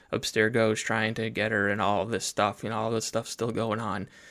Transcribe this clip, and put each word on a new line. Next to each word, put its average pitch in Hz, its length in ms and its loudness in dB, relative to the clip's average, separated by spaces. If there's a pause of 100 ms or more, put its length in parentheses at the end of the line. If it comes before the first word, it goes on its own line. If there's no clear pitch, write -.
(100)
Abstergo's 110 720 2
trying 110 320 0
to 113 160 -2
get 107 240 -2
her 101 160 4
and 101 140 0
all 98 180 4
of 101 80 -2
this 110 160 -2
stuff, - 400 0
you 101 60 -4
know, 110 80 -4
all 113 120 -2
this 113 140 -2
stuff's - 260 -4
still 117 220 -4
going 113 280 -2
on 98 280 -4 (220)